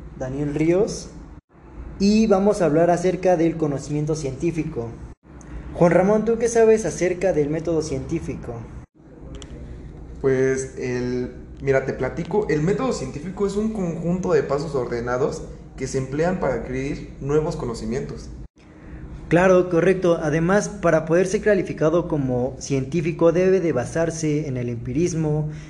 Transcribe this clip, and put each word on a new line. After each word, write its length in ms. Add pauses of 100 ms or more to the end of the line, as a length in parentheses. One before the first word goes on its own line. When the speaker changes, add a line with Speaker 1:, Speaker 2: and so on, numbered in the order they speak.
(180)
Speaker 1:
Daniel 380
Ríos 540 (920)
y 280
vamos 340
a 40
hablar 240
acerca 460
del 220
conocimiento 580
científico. 720 (840)
Juan 180
Ramón, 320
¿tú 140
qué 100
sabes 380
acerca 480
del 160
método 320
científico? 720 (1700)
Speaker 2:
Pues 560
el... 580 (260)
Mira, 240
te 60
platico, 560
el 140
método 320
científico 520
es 120
un 160
conjunto 580
de 120
pasos 320
ordenados 680 (340)
que 120
se 100
emplean 420
para 140
adquirir 680
nuevos 380
conocimientos. 720 (1000)
Speaker 1:
Claro, 380
correcto. 520
Además, 460
para 380
poder 200
ser 140
calificado 720
como 500
científico 720
debe 300
de 100
basarse 760
en 120
el 100
empirismo, 800 (220)